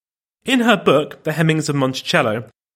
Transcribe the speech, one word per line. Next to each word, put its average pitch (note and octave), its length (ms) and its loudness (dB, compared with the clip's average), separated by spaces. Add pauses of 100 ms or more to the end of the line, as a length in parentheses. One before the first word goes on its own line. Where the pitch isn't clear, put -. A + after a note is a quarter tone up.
(440)
In B3+ 160 0
her A3+ 160 2
book, - 480 0
The D#3 80 -4
Hemmings D#3+ 380 0
of C#3+ 80 -2
Monticello, C3 720 -2 (260)